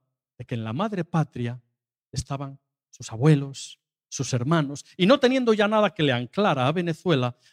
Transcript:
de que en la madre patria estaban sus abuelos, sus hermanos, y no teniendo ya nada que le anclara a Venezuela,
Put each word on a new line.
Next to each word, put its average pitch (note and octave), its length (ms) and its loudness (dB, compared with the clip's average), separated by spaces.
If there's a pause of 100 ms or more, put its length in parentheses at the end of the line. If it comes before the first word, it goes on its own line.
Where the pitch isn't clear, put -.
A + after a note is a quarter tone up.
(380)
de B2 80 -16
que B2+ 100 -8
en A2+ 80 -6
la A2 100 -6
madre F#3 300 -4
patria B2 580 -4 (500)
estaban C#3 480 -10 (300)
sus - 220 -18
abuelos, C#3 680 0 (300)
sus - 240 -6
hermanos, C#3 520 0 (120)
y F3+ 80 2
no C4+ 140 6
teniendo B3 340 2
ya G#3 140 2
nada G#3+ 260 2
que D#3+ 100 -2
le C#3+ 80 2
anclara B2+ 560 0
a C#3+ 40 2
Venezuela, D#3+ 680 -2 (160)